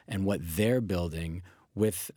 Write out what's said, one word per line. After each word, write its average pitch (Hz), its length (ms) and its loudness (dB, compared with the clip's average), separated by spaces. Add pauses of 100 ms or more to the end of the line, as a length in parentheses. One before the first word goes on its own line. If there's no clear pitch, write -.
and 98 180 -2
what 98 160 0
they're 104 400 2
building 87 640 -2 (320)
with, 104 420 0